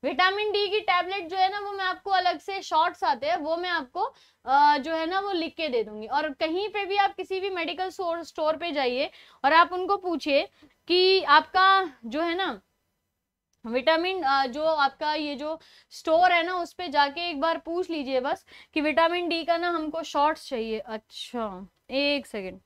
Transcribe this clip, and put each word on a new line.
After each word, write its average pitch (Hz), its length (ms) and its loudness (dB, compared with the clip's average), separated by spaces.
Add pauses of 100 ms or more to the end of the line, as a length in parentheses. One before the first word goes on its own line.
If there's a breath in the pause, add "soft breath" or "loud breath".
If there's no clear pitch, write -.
विटामिन 381 500 2
डी 403 160 0
की 415 140 0
टैबलेट 359 460 -2
जो 359 80 -6
है 381 140 4
ना 415 100 -6
वो 403 120 -8
मैं 392 120 -6
आपको 370 280 -6
अलग 359 280 2
से 392 220 -8
शॉर्ट्स 339 420 0
आते 277 220 0
हैं 339 120 0
वो 320 180 -2
मैं 359 140 -4
आपको, 330 300 -4 (460 soft breath)
अ, 294 320 6
जो 311 160 -4
है 320 120 -2
ना 370 140 -2
वो 403 120 -4
लिख 330 240 -4
के 320 120 -4
दे 233 160 0
दूंगी। 214 240 -10
और 302 260 0
कहीं 339 340 -2
पे 403 180 -4
भी 392 120 -2
आप 392 160 2
किसी 381 260 -6
भी 392 100 -4
मेडिकल 359 400 -4
स्टोर, 339 340 -6
स्टोर 311 320 -2
पे 339 160 -6
जाइए 269 380 -2 (340 loud breath)
और 277 80 4
आप 349 200 6
उनको 370 260 0
पूछिए 330 500 0 (400 soft breath)
कि 370 340 4
आपका 370 680 4 (140)
जो 262 160 -4
है 339 140 -2
ना 320 240 -4 (1040)
विटामिन, 320 580 0
अ, 269 240 2
जो 269 180 -6
आपका 302 500 0
ये 294 220 -4
जो 302 220 -8 (340 soft breath)
स्टोर 349 400 4
है 339 120 4
ना 370 120 -4
उस 339 160 -6
पे 359 160 -8
जाके 285 420 0
एक 285 100 -6
बार 330 180 0
पूछ 339 320 -6
लीजिए 269 300 -2
बस 294 240 -6 (300 loud breath)
कि 320 60 0
विटामिन 330 480 2
डी 330 160 -2
का 339 120 0
ना 349 140 -2
हमको 311 340 -4
शॉर्ट्स 302 440 -2
चाहिए। 226 300 -4
अच्छा 214 880 -10 (260)
एक 285 340 0
सेकेंड 190 400 -10